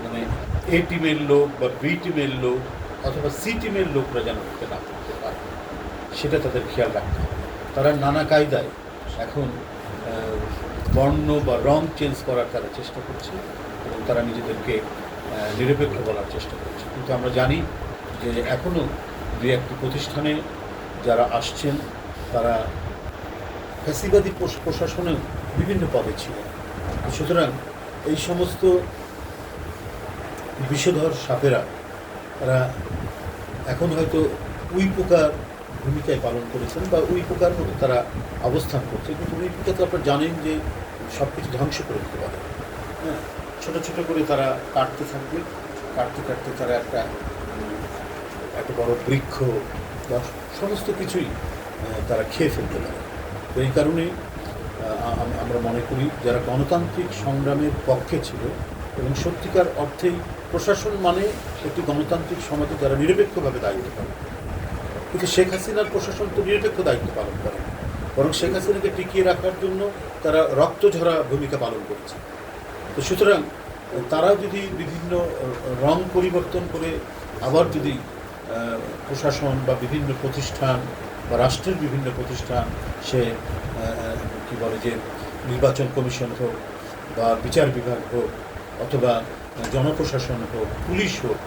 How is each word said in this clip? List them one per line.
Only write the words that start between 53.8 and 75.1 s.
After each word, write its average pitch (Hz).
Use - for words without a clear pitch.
আহ, 113
আম-, 117
আমরা 120
মনে 117
করি 131
যারা 120
গণতান্ত্রিক 170
সংগ্রামের 139
পক্ষে 127
ছিল -
এবং 135
সত্যিকার 170
অর্থেই 175
প্রশাসন 202
মানে 180
একটি 190
গণতান্ত্রিক 165
সমাজে 147
যারা 135
নিরপেক্ষভাবে 165
দায়িত্ব 98
পালন -
করে। -
কিন্তু -
শেখ 185
হাসিনার 208
প্রশাসন 196
তো 202
নিরপেক্ষ 202
দায়িত্ব 139
পালন 101
করে, 104
বরং 143
শেখ 185
হাসিনাকে 196
টিকিয়ে 185
রাখার 185
জন্য 190
তারা 156
রক্তঝরা 165
ভূমিকা 139
পালন 113
করেছে। -
তো 143
সুতরাং 196
তারা 170
যদি 196
বিভিন্ন 170